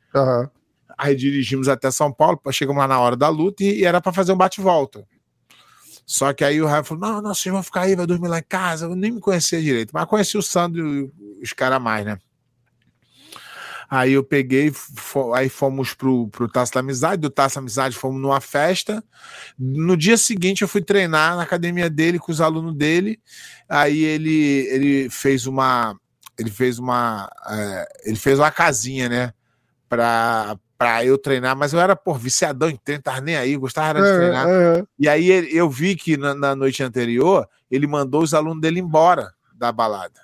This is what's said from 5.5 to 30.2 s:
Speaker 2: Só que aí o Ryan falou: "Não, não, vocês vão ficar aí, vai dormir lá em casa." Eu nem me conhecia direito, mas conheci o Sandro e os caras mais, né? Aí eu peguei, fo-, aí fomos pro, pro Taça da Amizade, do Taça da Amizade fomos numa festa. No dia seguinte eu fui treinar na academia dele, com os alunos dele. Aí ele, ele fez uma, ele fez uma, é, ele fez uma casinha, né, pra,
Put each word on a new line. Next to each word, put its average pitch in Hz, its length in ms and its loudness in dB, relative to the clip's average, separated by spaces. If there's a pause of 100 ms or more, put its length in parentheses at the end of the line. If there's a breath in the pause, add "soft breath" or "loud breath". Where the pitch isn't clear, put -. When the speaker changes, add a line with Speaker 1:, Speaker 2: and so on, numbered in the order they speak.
Speaker 2:
Só - 280 0
que 143 120 -2
aí 151 160 2
o 156 60 2
Ryan 151 160 2
falou: 160 260 -8
"Não, 214 140 -4
não, 208 100 -6
vocês 185 200 -4
vão 190 100 -2
ficar 180 200 -4
aí, 190 120 2
vai 180 100 0
dormir 175 220 0
lá 165 140 -2
em - 60 -8
casa." 170 400 -4
Eu 175 100 -6
nem 208 160 -2
me 226 80 -10
conhecia 170 420 0
direito, 120 320 0
mas 160 120 -2
conheci 208 300 0
o 202 60 0
Sandro 170 440 -2
e 139 260 -4 (280)
os 123 120 -10
caras 131 280 0
mais, 110 240 -2
né? 104 140 -6 (1700 loud breath)
Aí 131 240 4
eu 139 100 4
peguei, 135 480 2
fo-, 131 640 -6
aí 131 140 2
fomos 135 460 -2
pro, 127 340 0
pro 117 200 -4
Taça 123 260 0
da 131 60 0
Amizade, 139 400 -2
do 151 100 -2
Taça 139 260 2
da 143 40 -10
Amizade 131 360 -4
fomos 135 240 -6
numa 139 200 0
festa. 180 640 -2 (560 loud breath)
No 151 380 0
dia 185 200 4
seguinte 196 460 0
eu 190 60 0
fui 208 120 -2
treinar 170 560 2
na 175 60 -2
academia 175 480 -2
dele, 160 280 0
com - 120 -8
os 160 100 -2
alunos 160 360 0
dele. 170 420 0 (500 loud breath)
Aí 151 360 2
ele, 156 680 2
ele 135 400 2
fez 135 360 0
uma, 127 520 0 (400)
ele 110 120 -6
fez 120 280 0
uma, 120 500 -2 (200)
é, 104 400 -6 (160)
ele 110 120 -4
fez 139 220 2
uma 151 140 4
casinha, 131 560 0
né, 120 240 -2 (560)
pra, 117 680 0 (220)